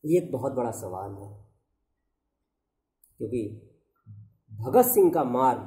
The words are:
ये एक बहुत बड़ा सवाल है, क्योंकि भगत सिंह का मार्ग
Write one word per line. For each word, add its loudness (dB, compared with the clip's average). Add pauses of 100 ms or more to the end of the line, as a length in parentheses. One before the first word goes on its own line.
ये 2
एक -2
बहुत -4
बड़ा -4
सवाल -12
है, -18 (1900)
क्योंकि -6 (1160)
भगत 4
सिंह 4
का 0
मार्ग 2